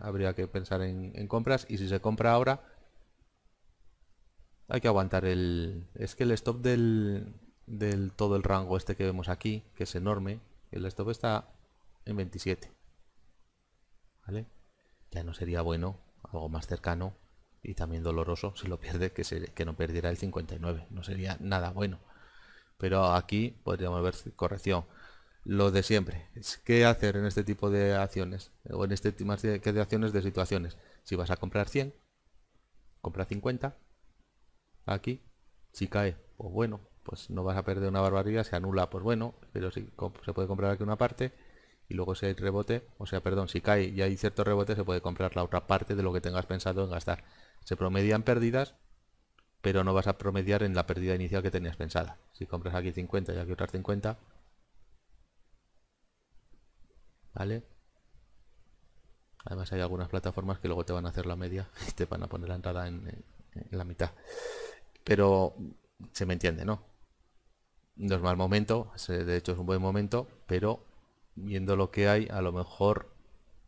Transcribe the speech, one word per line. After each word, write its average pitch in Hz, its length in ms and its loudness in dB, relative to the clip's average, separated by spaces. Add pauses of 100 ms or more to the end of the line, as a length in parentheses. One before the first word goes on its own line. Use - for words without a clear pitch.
habría 98 340 0
que 95 100 -2
pensar 95 360 -2
en, 92 340 -4
en 101 140 -6
compras 127 400 2
y 101 80 -2
si 95 100 -2
se 95 140 0
compra 113 320 4
ahora 127 320 4 (2000)
hay 120 140 -2
que 117 80 4
aguantar 95 340 4
el... 87 720 0
Es 101 220 -8
que 131 60 2
el 120 80 4
stop 117 260 0
del, 110 760 2 (320)
del 101 460 0
todo 101 240 2
el 98 80 2
rango 95 320 2
este 95 220 -2
que 98 80 0
vemos 92 240 0
aquí, 107 340 -2 (100)
que - 100 -4
es - 120 -6
enorme, 101 460 -2 (300)
el 92 160 -6
stop 101 240 -4
está 110 420 -2 (500)
en 104 140 -6
veintisiete, 92 540 -4 (1500)
¿vale? 107 220 -8 (640)
Ya 85 120 -8
no 85 100 -6
sería 85 280 -2
bueno, 85 360 0 (260)
algo 80 260 -6
más 82 180 -4
cercano 87 480 -4 (460)
y - 140 -10
también 82 280 -2
doloroso 82 520 -2
si - 120 -8
lo 87 120 -4
pierde, 87 320 -2
que 85 120 -4
se, 82 300 -8
que 82 120 -4
no 80 100 -4
perdiera 82 340 -2
el 87 80 -2
cincuenta 90 380 -6
y 82 40 -8
nueve, 82 300 -4
no 90 140 -10
sería 95 360 -4
nada 92 320 -2
bueno. 95 280 -2 (800)
Pero 92 360 4
aquí 104 500 2
podríamos 90 400 -2
ver 90 120 0 (200)
corrección. 90 500 0 (580)
Lo 98 280 4
de 95 100 4
siempre, 92 540 0
es - 220 -8
qué 117 280 6
hacer 107 300 6
en 101 100 2
este 101 180 0
tipo 104 260 0
de 101 260 4
acciones, 92 560 -2 (180)
o 98 160 -2
en 98 60 2
este 101 200 0
ti-, 101 140 -4
más 101 160 -2
de, 104 200 0
que 107 120 2
de 107 80 2
acciones, 107 320 0
de 101 80 2
situaciones. 92 560 -2 (260)
Si - 120 -6
vas 87 160 0
a 90 60 0
comprar 101 320 -2
cien, 139 240 -2 (1080)
compra 92 240 -4
cincuenta, 123 520 -4 (1080)
aquí, 101 360 -2 (500)
si - 160 -4
cae, 101 300 0 (200)
pues 95 160 -10
bueno, 110 280 -2 (220)
pues - 260 -12
no 90 140 -4
vas 92 140 0
a 95 60 0
perder 98 260 0
una 95 120 2
barbaridad, 98 420 4
se 98 120 -6
anula, 92 340 2
pues 92 140 -6
bueno, 117 320 0 (160)
pero 92 200 -4
si 101 140 -6 (100)
comp-, 95 280 -8
se - 100 -4
puede 95 140 -2
comprar 98 240 2
aquí 101 120 -2
una 104 140 0
parte, 123 360 0 (560)
y - 40 -8
luego 90 200 0
si - 120 -4
hay 95 80 2
rebote, 104 520 -2 (120)
o 101 80 -10
sea, 92 180 -4
perdón, 95 240 0
si 87 140 -4
cae 104 240 4
y 95 160 -2
hay 95 160 2
cierto 104 260 0
rebote, 101 320 2
se 101 80 0
puede 90 160 0
comprar 90 380 -2
la 90 60 2
otra 87 220 -2
parte 98 300 0
de 98 80 0
lo 92 80 2
que 90 80 0
tengas 90 260 -2
pensado 92 380 -2
en 92 60 -4
gastar. 85 340 -4 (400)
Se - 140 -4
promedian 101 460 4
pérdidas, 120 520 2 (880)
pero 95 240 4
no 95 80 4
vas 95 140 4
a 98 100 2
promediar 101 460 2
en 95 120 2
la 90 100 2
pérdida 90 300 0
inicial 92 260 0
que 95 100 0
tenías 87 260 -2
pensada. 82 420 -4 (140)
Si 95 120 -10
compras 90 300 -4
aquí 90 160 -2
cincuenta 90 420 -4
y 87 40 -4
aquí 87 160 -4
otras 92 180 -4
cincuenta, 104 480 -2 (3250)
¿vale? 107 300 -4 (1800)
Además 92 260 -6
hay 95 100 0
algunas 90 280 -2
plataformas 92 500 -2
que 90 80 -4
luego 85 180 -2
te 90 80 -4
van 87 120 -2
a 87 40 -4
hacer 87 160 -4
la 87 100 -4
media 92 340 -6 (100)
<laughs> - 80 -10
y - 40 -6
te 90 140 -2
van - 180 -4
a 87 40 -6
poner 87 220 -6
la 90 60 -4
entrada 90 320 -4
en, 87 200 -8
en, - 180 -12 (460)
en 101 60 -4
la 90 80 -4
mitad. 87 260 -4 (920)
Pero 98 520 6 (560)
se - 140 -2
me 92 80 2
entiende, 85 320 2
¿no? 107 180 -2 (1120)
No 95 200 0
es 87 60 2
mal 90 140 4
momento, 104 600 2
se, 87 280 -4
de 87 140 2
hecho 90 160 -2
es 87 40 -4
un 90 80 -4
buen 92 160 0
momento, 101 460 0 (180)
pero 104 400 0 (500)
viendo 98 400 0
lo 95 160 4
que 101 180 6
hay, 107 220 4
a 101 100 -2
lo 87 100 0
mejor 98 640 0 (540)